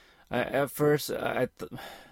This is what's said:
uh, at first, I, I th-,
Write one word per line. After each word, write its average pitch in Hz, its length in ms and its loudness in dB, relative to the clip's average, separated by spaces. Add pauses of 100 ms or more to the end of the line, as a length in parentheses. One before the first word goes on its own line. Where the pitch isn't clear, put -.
(320)
uh, - 40 0
at 131 360 0
first, 147 400 2
I, 113 320 0
I 127 40 2 (100)
th-, - 140 -10 (400)